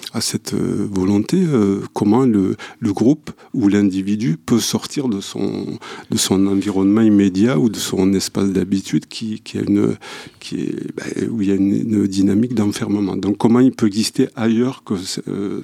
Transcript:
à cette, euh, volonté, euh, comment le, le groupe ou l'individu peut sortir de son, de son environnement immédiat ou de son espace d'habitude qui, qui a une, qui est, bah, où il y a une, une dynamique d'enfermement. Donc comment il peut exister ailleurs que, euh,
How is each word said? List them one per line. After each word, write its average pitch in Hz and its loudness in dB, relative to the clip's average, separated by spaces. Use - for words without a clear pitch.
à 117 -6
cette, - -6
euh, 92 -2
volonté, 101 0
euh, 110 2
comment 113 4
le, 104 2
le 104 0
groupe 123 2
ou 104 2
l'individu 104 0
peut 120 0
sortir 127 -4
de 101 -2
son, - -6
de - 0
son 98 2
environnement 98 2
immédiat 104 4
ou 123 4
de 101 -4
son 95 0
espace 98 -2
d'habitude 98 -2
qui, 107 -10
qui - -10
a 101 -2
une, 101 0
qui - -10
est, - -8
bah, - -10
où 113 -4
il 95 -2
y 95 2
a - 2
une, 98 2
une 110 0
dynamique 101 0
d'enfermement. 101 -2
Donc 98 -2
comment 117 6
il 131 6
peut 117 0
exister 110 -2
ailleurs 120 -2
que, - -6
euh, 98 -6